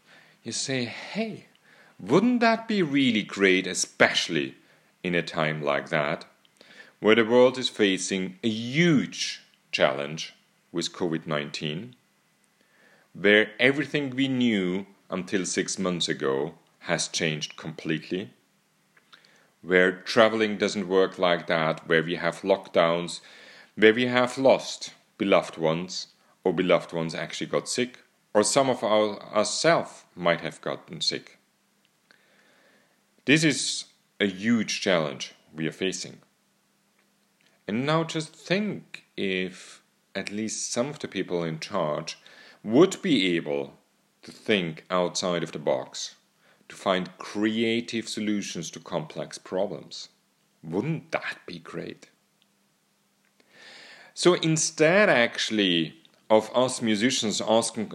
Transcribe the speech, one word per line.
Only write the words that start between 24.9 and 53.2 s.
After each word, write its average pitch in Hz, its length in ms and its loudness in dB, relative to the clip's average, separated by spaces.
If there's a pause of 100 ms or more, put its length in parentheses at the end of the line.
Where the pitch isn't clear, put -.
beloved 95 380 2
ones, 82 520 -4 (360)
or 95 80 4
beloved 87 400 2
ones 82 220 -4
actually 80 320 -8
got 76 220 -4
sick, - 320 -4 (340)
or 107 80 6
some 135 260 2
of 120 140 -2
our, 107 340 2 (160)
ourselves 123 680 0 (140)
might 85 240 0
have 78 200 -10
gotten - 400 -10
sick. - 380 -6 (1900)
This 156 180 6
is - 400 0 (340)
a 104 80 2
huge 101 540 0
challenge 80 540 0 (200)
we 78 140 -4
are 76 160 -8
facing." 90 340 -6 (1500)
And 117 180 -2
now 160 160 0
just 160 320 -8
think 185 680 -6 (120)
if 92 640 -6 (340)
at 95 160 -8
least 107 400 -6
some 123 160 -2
of 151 100 -12
the - 80 -8
people 87 380 -4
in 80 160 -6
charge 80 580 -4 (460)
would 143 380 4
be 95 340 2
able 71 420 -4 (440)
to - 100 -20
think 87 580 -2
outside 90 540 -2
of - 80 -10
the 80 80 -10
box, - 560 -6 (520)
to - 60 -20
find 92 440 -2
creative 113 920 -2
solutions 101 640 -6
to 82 80 -16
complex 78 580 -10
problems. 92 680 -8 (560)
Wouldn't 110 480 -4
that - 340 -6
be 82 140 -14
great? 85 480 -14 (2000)